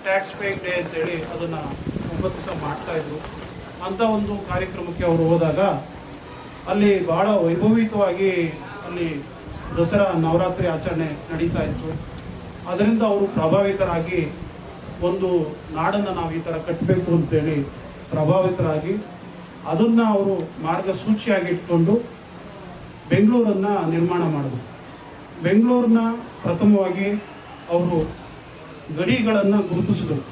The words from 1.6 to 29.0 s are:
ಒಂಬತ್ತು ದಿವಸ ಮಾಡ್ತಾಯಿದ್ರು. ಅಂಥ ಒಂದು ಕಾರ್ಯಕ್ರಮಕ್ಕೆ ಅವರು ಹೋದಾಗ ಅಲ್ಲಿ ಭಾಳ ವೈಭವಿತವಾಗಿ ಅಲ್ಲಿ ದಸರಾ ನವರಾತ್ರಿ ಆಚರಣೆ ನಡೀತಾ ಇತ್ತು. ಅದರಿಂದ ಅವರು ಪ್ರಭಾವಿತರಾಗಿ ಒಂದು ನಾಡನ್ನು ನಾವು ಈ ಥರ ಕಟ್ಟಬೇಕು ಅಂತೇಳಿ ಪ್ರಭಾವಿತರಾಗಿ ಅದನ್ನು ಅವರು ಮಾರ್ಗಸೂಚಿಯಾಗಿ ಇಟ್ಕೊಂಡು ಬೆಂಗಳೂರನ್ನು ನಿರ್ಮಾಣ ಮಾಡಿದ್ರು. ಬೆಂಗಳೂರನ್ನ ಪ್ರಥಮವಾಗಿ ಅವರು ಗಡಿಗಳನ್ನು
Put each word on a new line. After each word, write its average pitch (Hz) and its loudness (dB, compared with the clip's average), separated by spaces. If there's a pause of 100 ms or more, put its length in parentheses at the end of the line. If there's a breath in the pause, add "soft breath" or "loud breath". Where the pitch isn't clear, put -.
ಒಂಬತ್ತು - -2
ದಿವಸ 165 -6
ಮಾಡ್ತಾಯಿದ್ರು. 151 -6 (380)
ಅಂಥ 190 -4
ಒಂದು 208 0
ಕಾರ್ಯಕ್ರಮಕ್ಕೆ 180 -4
ಅವರು 165 4
ಹೋದಾಗ 165 2 (1080)
ಅಲ್ಲಿ 196 4
ಭಾಳ 175 4
ವೈಭವಿತವಾಗಿ 196 4 (540)
ಅಲ್ಲಿ 165 -4 (540)
ದಸರಾ 185 4
ನವರಾತ್ರಿ 180 2
ಆಚರಣೆ 160 -4
ನಡೀತಾ 165 0
ಇತ್ತು. 156 -4 (720)
ಅದರಿಂದ 208 4
ಅವರು 202 4
ಪ್ರಭಾವಿತರಾಗಿ 175 2 (680)
ಒಂದು 180 2 (180)
ನಾಡನ್ನು 190 0
ನಾವು 170 -2
ಈ 165 -2
ಥರ 170 -6
ಕಟ್ಟಬೇಕು 170 0
ಅಂತೇಳಿ 156 2 (480)
ಪ್ರಭಾವಿತರಾಗಿ 180 2 (640)
ಅದನ್ನು 226 4
ಅವರು 196 2 (120)
ಮಾರ್ಗಸೂಚಿಯಾಗಿ 190 0
ಇಟ್ಕೊಂಡು 170 2 (1120)
ಬೆಂಗಳೂರನ್ನು 202 4
ನಿರ್ಮಾಣ 170 2
ಮಾಡಿದ್ರು. 139 -2 (760)
ಬೆಂಗಳೂರನ್ನ 226 6 (440)
ಪ್ರಥಮವಾಗಿ 196 4 (480)
ಅವರು 170 2 (880)
ಗಡಿಗಳನ್ನು 208 4